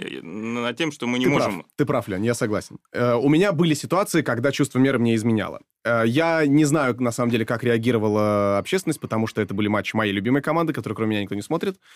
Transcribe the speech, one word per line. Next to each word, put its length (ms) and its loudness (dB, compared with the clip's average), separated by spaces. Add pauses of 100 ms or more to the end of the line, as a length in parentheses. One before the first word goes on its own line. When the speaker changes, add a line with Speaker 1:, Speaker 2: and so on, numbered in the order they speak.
Speaker 1:
э, 180 -10
над 560 -6
тем, 140 -2
что 160 -8
мы 100 0
не 80 0
Speaker 2:
Ты 60 2
Speaker 1:
можем. 300 0
Speaker 2:
прав, 40 -18 (120)
ты 80 0
прав, 240 -2
Лёнь, 160 -4
я 100 2
согласен. 420 -4 (140)
Э, 240 0
у 140 2
меня 240 4
были 200 2
ситуации, 480 0
когда 300 0
чувство 280 0
меры 200 4
мне 160 2
изменяло. 460 -2 (240)
Э, 200 2
я 400 2
не 200 4
знаю, 360 2
на 120 0
самом 180 0
деле, 140 0
как 180 -2
реагировала 960 2
общественность, 400 -2
потому 280 -2
что 140 -4
это 120 -4
были 160 0
матчи 260 -2
моей 160 2
любимой 300 0
команды, 320 0
которые 240 -6
кроме 140 0
меня 100 0
никто 140 -6
не 60 -6
смотрит. 380 -4 (160)